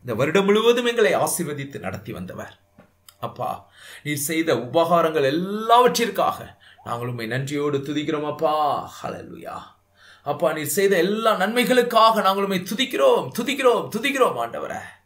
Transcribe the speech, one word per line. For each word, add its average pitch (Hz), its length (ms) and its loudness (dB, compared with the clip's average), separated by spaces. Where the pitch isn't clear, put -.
இந்த 123 140 -6
வருடம் 156 300 2
முழுவதும் 233 420 4
எங்களை 220 300 2
ஆசீர்வதித்து 139 640 -4
நடத்தி 95 340 -10
வந்தவர், - 460 -12
அப்பா, 110 500 -8
நீர் 147 140 -4
செய்த 160 380 0
உபகாரங்கள் 160 680 2
எல்லாவற்றிற்காக 214 1400 2
நாங்கள் 120 240 -8
உம்மை 117 180 -8
நன்றியோடு 139 520 -4
துதிக்கிறோம் 147 480 -4
அப்பா. 151 680 -2
ஹல்லேலூயா. - 560 -12
அப்பா, 147 300 -2
நீர் 147 140 -6
செய்த 196 300 2
எல்லா 208 440 2
நன்மைகளுக்காக 226 840 4
நாங்கள் 196 200 2
உம்மை 190 160 -2
துதிக்கிறோம், 262 800 0
துதிக்கிறோம், 240 500 2
துதிக்கிறோம் 226 500 0
ஆண்டவரே. 82 420 -6